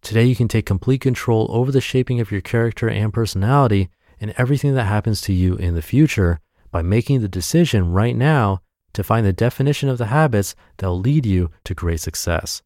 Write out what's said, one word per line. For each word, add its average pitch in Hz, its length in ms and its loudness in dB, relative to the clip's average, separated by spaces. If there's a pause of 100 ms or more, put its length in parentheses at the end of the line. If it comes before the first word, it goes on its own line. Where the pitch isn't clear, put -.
Today, 113 220 0
you 123 120 4
can 120 120 0
take 110 180 0
complete 127 360 0
control 117 480 0
over 127 240 -2
the 131 80 2
shaping 123 400 -2
of 110 100 -4
your 101 80 -2
character 117 500 -2
and 107 240 -2
personality 107 760 2 (320)
and 107 160 -8
everything 135 380 0
that 120 100 0
happens 104 340 0
to - 140 -2
you 90 220 2
in 87 200 -2
the 82 60 -2
future 101 580 2 (320)
by 85 100 -2
making 117 380 0
the 107 80 -2
decision 92 640 0
right 113 240 2
now 117 460 2 (320)
to 95 100 -4
find 113 220 2
the 95 80 2
definition 139 560 0
of 127 80 -2
the 117 80 -2
habits 117 500 0 (220)
that 95 100 -4
will 90 120 -2
lead 135 260 2
you 90 240 2 (160)
to - 80 -6
great 82 260 -2
success. - 680 -6